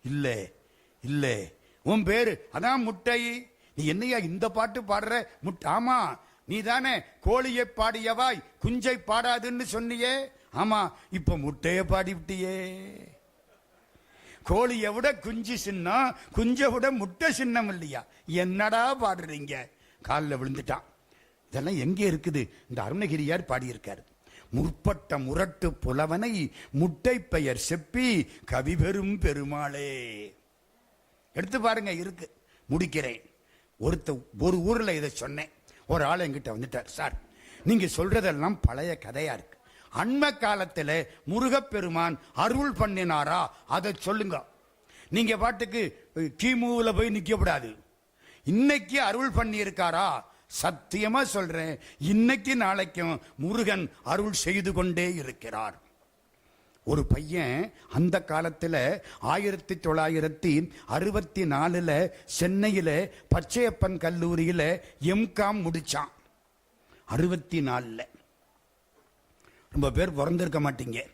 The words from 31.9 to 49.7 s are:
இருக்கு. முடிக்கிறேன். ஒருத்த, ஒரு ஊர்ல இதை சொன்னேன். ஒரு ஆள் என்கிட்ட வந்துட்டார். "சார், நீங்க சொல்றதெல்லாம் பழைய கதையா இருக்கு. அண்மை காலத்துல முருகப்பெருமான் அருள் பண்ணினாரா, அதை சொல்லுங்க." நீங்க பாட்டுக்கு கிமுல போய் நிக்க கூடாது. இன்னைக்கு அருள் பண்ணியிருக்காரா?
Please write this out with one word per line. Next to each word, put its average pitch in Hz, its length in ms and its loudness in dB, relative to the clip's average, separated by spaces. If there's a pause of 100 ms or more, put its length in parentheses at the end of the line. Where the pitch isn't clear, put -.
இருக்கு. 175 380 -8 (400)
முடிக்கிறேன். 147 600 -2 (500)
ஒருத்த, 147 380 0 (200)
ஒரு 180 180 4
ஊர்ல 208 360 2
இதை 147 160 -2
சொன்னேன். 143 420 -8 (360)
ஒரு 151 180 2
ஆள் 165 260 2
என்கிட்ட 135 180 -8
வந்துட்டார். 117 360 -6
"சார், - 360 -6 (440)
நீங்க 190 220 6
சொல்றதெல்லாம் 185 760 0
பழைய 156 440 0
கதையா 135 280 -4
இருக்கு. - 260 -12 (360)
அண்மை 262 360 2
காலத்துல 185 760 0 (180)
முருகப்பெருமான் 196 920 0 (160)
அருள் 254 380 2
பண்ணினாரா, 175 760 2 (200)
அதை 180 320 0
சொல்லுங்க." 196 460 -2 (640)
நீங்க 220 280 2
பாட்டுக்கு 214 800 -2
கிமுல 233 840 2
போய் 220 120 2
நிக்க 208 260 0
கூடாது. 143 420 0 (680)
இன்னைக்கு 254 580 4
அருள் 233 280 0
பண்ணியிருக்காரா? 190 920 0 (400)